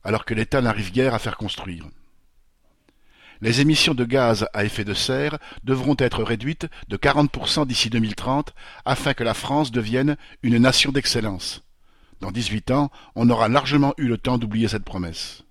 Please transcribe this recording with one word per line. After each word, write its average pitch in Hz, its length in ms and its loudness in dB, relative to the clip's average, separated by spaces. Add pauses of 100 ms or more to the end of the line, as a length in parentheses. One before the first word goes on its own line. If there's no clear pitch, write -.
alors 104 220 -2
que - 80 -4
l'État 113 280 0
n'arrive 104 300 0
guère 127 220 2
à 110 60 0
faire - 180 -6
construire ? 90 480 -10 (1600)
Les 117 200 2
émissions 147 320 4
de 123 100 0
gaz 117 500 2
à 104 120 0
effet 107 180 -4
de 101 100 -4
serre 143 440 -2 (260)
devront 131 360 0
être 117 240 2
réduites 120 440 -4 (200)
de 98 100 -6
quarante 143 340 2
pour - 160 -6
cent 151 180 0
d'ici 120 240 -2
deux 117 100 0
mille 107 160 -2
trente, 139 380 -4 (300)
afin 135 300 0
que - 100 -4
la 110 100 2
France 139 380 -2
devienne 131 460 0 (260)
une 117 140 4
nation 127 340 4
d'excellence. 110 720 -4 (560)
Dans 92 120 -8
dix-huit 107 400 -4
ans, 143 200 2 (240)
on 120 140 6
aura 113 180 4
largement 139 500 4
eu 139 100 0
le 117 100 0
temps 127 200 -2
d'oublier 110 300 0
cette 101 180 -4
promesse. - 640 -10